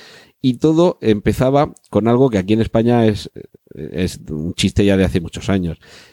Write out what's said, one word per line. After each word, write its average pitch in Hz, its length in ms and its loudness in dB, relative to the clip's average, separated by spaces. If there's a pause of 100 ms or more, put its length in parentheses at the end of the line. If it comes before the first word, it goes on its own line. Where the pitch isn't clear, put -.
(440)
y 127 120 0
todo 160 480 2
empezaba 123 680 0 (180)
con 104 180 0
algo 123 220 4
que 104 80 0
aquí 92 160 0
en 113 80 2
España 113 440 0
es, 104 280 -2
eh, - 580 -18
es 87 360 -4
un 78 260 -6
chiste 101 300 0
ya 98 120 4
de 95 80 2
hace 87 160 0
muchos 82 300 -12
años. 87 280 -4 (340)